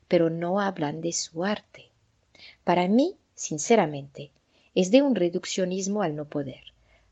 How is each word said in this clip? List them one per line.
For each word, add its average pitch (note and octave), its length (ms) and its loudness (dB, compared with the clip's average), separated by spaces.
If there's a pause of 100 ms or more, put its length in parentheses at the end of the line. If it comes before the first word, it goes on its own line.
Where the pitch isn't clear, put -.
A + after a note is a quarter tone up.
pero E3+ 220 4
no F3 320 -2
hablan D#3+ 400 -4
de E3 100 -4
su - 320 -6
arte. - 460 -8 (760)
Para F3+ 240 2
mí, C4+ 300 2 (160)
sinceramente, D3+ 1000 -2 (440)
es F#3 160 2
de C4 100 8
un C#4 140 2
reduccionismo F#3 840 -2
al D#3+ 140 -2
no D3+ 80 -8
poder, C#3+ 400 -8 (480)